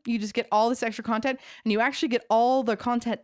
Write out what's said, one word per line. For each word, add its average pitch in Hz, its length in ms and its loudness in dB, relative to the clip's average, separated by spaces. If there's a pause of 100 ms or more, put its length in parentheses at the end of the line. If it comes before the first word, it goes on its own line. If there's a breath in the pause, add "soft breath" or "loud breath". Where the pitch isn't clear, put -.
You 233 140 -2
just 208 140 -6
get 233 180 -2
all 214 180 4
this 247 140 -2
extra 220 200 -6
content, 233 360 -2 (260 loud breath)
and 220 80 2
you 208 80 2
actually 269 280 0
get 233 200 -2
all 240 340 4
the 214 140 0
content 240 460 -2